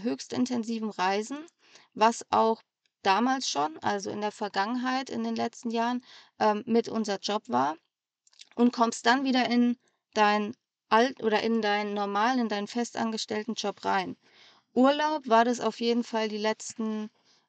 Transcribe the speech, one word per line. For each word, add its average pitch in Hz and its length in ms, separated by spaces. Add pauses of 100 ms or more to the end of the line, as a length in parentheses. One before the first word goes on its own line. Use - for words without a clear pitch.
höchst 254 320
intensivem 233 580
Reisen, 214 480 (560)
was 220 360
auch 220 320 (400)
damals 240 460
schon, 302 300
also 202 320
in 208 100
der 208 120
Vergangenheit, 240 760
in 226 140
den 226 140
letzten 233 340
Jahren, 233 340 (360)
ähm, 214 260
mit 226 220
unser 208 320
Job 214 280
war, 247 280 (800)
und 240 160
kommst - 340
dann 262 180
wieder 254 240
in 240 300 (360)
dein 208 400 (340)
Alt-, 240 340
oder 214 200
in 226 200
deinen 208 320
normalen, 208 460
in 233 80
deinen 202 180
festangestellten 220 880
Job - 300
rein. 196 320 (580)
Urlaub 294 540
war 226 160
das 240 160
auf 220 200
jeden 233 240
Fall 220 240
die 214 100
letzten, 214 720 (380)